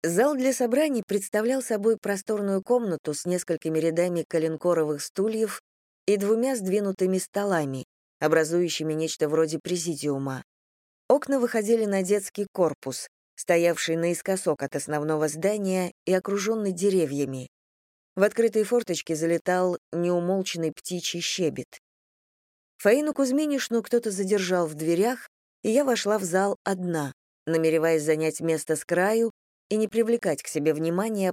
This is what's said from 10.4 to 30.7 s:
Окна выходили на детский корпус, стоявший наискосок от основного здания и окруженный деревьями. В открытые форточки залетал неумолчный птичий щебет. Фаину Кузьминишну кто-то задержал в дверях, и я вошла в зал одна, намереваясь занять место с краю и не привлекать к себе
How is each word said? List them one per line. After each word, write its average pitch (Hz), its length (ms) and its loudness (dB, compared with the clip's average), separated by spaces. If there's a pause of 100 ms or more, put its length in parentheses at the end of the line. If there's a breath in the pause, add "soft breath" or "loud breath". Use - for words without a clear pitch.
Окна 277 300 2
выходили 226 460 0
на 196 180 0
детский 196 500 -2
корпус, 143 540 -2 (300)
стоявший 170 580 2
наискосок 170 680 -2
от 135 100 -8
основного 151 540 -2
здания 185 640 -2 (120)
и 185 80 0
окруженный 202 600 0
деревьями. 143 720 0 (720)
В 190 80 4
открытые 214 400 2
форточки 196 480 -2
залетал 170 680 0 (140)
неумолчный 175 800 -2
птичий - 480 -8
щебет. - 580 -4 (1000)
Фаину 285 360 4
Кузьминишну 269 720 0
кто-то 233 260 0
задержал 185 560 0
в 156 80 -8
дверях, 170 540 0 (340)
и 214 80 0
я 277 140 4
вошла 214 340 2
в 196 60 -2
зал 185 400 0
одна, 175 480 -2 (340)
намереваясь 160 560 2
занять 156 380 0
место 160 340 0
с - 100 -4
краю 214 460 2 (400)
и 214 60 2
не 214 120 0
привлекать 220 540 0
к - 60 -12
себе 151 260 0